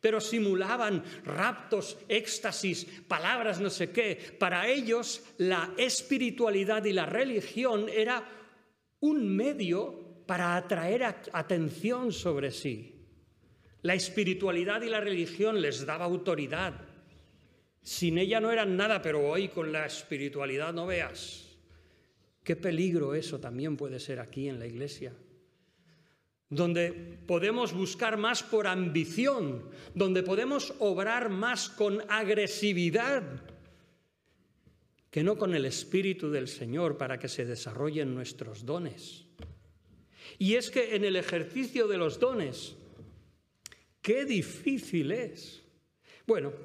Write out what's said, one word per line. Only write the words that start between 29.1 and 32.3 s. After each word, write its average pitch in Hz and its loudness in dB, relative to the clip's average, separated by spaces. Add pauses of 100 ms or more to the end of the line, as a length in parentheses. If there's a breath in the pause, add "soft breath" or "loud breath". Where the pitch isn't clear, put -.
donde 185 4
podemos 226 0
obrar 214 2
más 208 0
con 208 0
agresividad 208 2 (1900 soft breath)